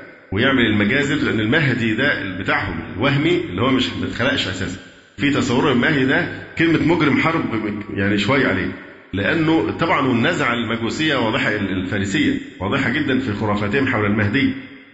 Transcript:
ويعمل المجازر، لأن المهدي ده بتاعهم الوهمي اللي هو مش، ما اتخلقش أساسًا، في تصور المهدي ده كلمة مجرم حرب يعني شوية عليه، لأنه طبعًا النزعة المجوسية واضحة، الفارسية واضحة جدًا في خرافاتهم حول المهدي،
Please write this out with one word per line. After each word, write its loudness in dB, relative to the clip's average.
ويعمل 2
المجازر، 2
لأن 0
المهدي 2
ده -2
بتاعهم -2
الوهمي 2
اللي -4
هو 2
مش، 2
ما -2
اتخلقش -2
أساسًا، -6
في 0
تصور 2
المهدي 2
ده 2
كلمة 4
مجرم 4
حرب 0
يعني 0
شوية 2
عليه، -2
لأنه 2
طبعًا 2
النزعة 0
المجوسية -2
واضحة، 0
الفارسية 0
واضحة -2
جدًا 0
في -2
خرافاتهم 0
حول 0
المهدي، 2